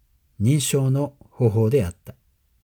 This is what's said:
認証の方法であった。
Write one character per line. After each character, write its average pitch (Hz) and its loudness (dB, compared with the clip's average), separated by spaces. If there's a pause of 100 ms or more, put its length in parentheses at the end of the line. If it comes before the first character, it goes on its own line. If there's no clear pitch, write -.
(420)
認 135 2
証 135 -2
の 139 -2 (140)
方 120 0
法 110 2
で 120 2
あ 85 -6
っ - -12
た。 - -20 (640)